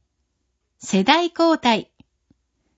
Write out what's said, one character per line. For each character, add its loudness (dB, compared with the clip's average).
世 -2
代 0
交 0
代。 -2